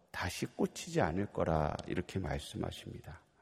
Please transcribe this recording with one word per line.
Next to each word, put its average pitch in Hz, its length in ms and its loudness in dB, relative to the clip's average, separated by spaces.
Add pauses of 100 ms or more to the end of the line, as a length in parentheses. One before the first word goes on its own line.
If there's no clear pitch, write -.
(120)
다시 - 360 -2
꽂히지 - 520 0
않을 95 280 4
거라, 78 460 4 (140)
이렇게 - 320 -2
말씀하십니다. - 1040 -6 (200)